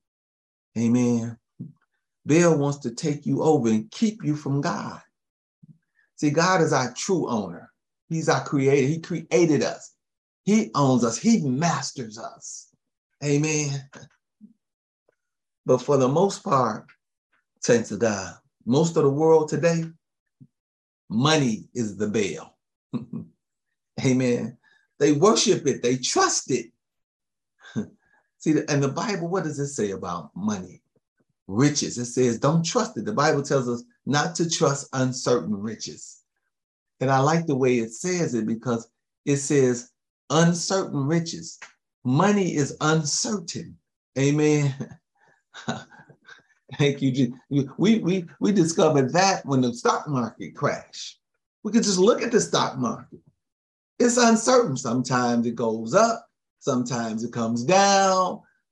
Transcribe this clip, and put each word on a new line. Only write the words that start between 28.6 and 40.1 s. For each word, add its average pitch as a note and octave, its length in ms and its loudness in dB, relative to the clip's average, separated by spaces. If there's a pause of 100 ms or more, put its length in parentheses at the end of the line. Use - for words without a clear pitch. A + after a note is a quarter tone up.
and C#3+ 120 0
the C#3 60 2
Bible, E3+ 400 -6
what F3+ 160 -2
does C#3 160 -6
it C#3 80 -4
say G#2 240 -4
about F2+ 440 -10
money? F#2+ 460 -6 (640)
Riches. C3 500 0
It A#2+ 80 -6
says, A#2+ 340 0
"Don't E3 240 2
trust - 340 -2
it." G#2 80 -6
The - 80 -4
Bible C#3 280 2
tells C3+ 280 -2
us A#2+ 140 -6 (220)
not F3 300 -2
to E3 140 -2
trust C#3 440 -2
uncertain B2 600 -2
riches. - 680 -12 (800)
And B2+ 100 0
I C3+ 100 4
like E3 260 2
the D3 100 -2
way B2+ 240 2
it A2 120 -4
says F3 420 -4
it A2 140 -2
because A#2 420 -4 (360)
it C#3+ 120 2
says C3 540 0 (380)